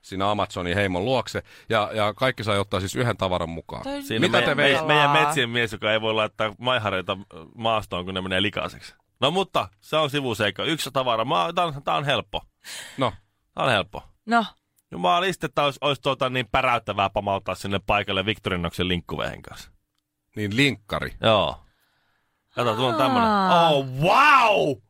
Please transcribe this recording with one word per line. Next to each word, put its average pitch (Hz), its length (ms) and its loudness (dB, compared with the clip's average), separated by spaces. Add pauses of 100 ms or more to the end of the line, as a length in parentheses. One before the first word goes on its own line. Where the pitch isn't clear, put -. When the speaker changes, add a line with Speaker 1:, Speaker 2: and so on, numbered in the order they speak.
Speaker 1:
sinne 95 240 -6
Amazonin 92 500 -2
heimon 95 300 0
luokse. 120 380 -2 (260)
Ja, 107 240 0
ja 104 200 0
kaikki 127 300 -2
saa 101 160 0
ottaa 98 200 -2
siis 95 160 -6
yhden 120 220 0
tavaran 90 320 -2
mukaan. 82 340 -10
Speaker 2:
Toi 277 120 -8
on 285 80 -8
Speaker 3:
Siinä 113 160 -4
Speaker 1:
Mitä - 180 2
Speaker 3:
meidän, - 120 2
Speaker 1:
te 143 80 0
veitte? 139 240 2
Speaker 3:
me-, - 60 -4
meidän 151 200 4
Speaker 2:
hankalaa. 147 200 4
Speaker 3:
metsien 143 220 0
mies, 117 220 -2
joka 107 220 -2
ei 110 80 2
voi 110 120 0
laittaa 107 440 -2
maihareita 104 600 -2 (380)
maastoon, 104 500 -2
kun 95 80 -8
ne 92 80 -4
menee 95 200 -2
likaiseksi. - 540 -6 (240)
No 135 120 2
mutta, 170 380 -2 (120)
se - 140 -8
on 156 140 2
sivuseikka. 113 540 -2
Yksi 147 300 -4
tavara. 120 320 0
Mä, 170 300 0
tää 175 100 2
on, 143 180 -8
tää - 120 -2
on 151 100 -2
helppo. 117 360 -2 (560)
Speaker 1:
No. 127 160 0 (420)
Speaker 3:
Tää - 100 -2
on 135 60 2
helppo. 98 320 -2 (220)
Speaker 2:
No. 226 200 2 (460)
Speaker 3:
Jumalista, 180 540 0
että 151 180 -2
olisi, 139 180 -2
olisi 139 200 -2
tuota 135 280 -2
niin 123 220 -4
päräyttävää 113 580 0
pamauttaa 98 460 -2
sinne 98 320 -4
paikalle 98 380 0
Victorinoksen 90 640 -2
linkkuvehen 82 540 -4
kanssa. - 300 -20 (640)
Speaker 1:
Niin 104 200 -4
linkkari. 95 680 0
Speaker 3:
Joo. 92 340 4 (1000)
Kato, 120 200 2
tuolla 123 180 2
on - 80 0
tämmönen. 240 280 4
Speaker 2:
Aa. 180 400 4
Speaker 3:
Oh, 143 160 2
wow! 196 880 4 (140)